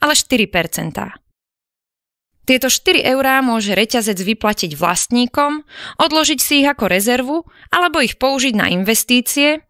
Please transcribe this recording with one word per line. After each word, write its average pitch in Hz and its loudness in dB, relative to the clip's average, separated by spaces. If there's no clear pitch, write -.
ale 294 2
štyri 226 0
percentá. 165 -6
Tieto 254 2
štyri - 0
eurá 269 2
môže 214 -2
reťazec 214 0
vyplatiť 196 -2
vlastníkom, 247 -2
odložiť 311 2
si 285 2
ich 285 4
ako 233 -2
rezervu 247 0
alebo 339 0
ich 247 0
použiť 262 0
na 185 0
investície, 247 0